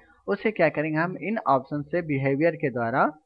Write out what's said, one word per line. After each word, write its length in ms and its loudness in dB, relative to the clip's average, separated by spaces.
उसे 240 -2
क्या 180 4
करेंगे, 280 -2
हम 220 0
इन 180 -4
ऑप्शन 360 2
से 200 -2
बिहेवियर 520 0
के 140 -2
द्वारा 360 0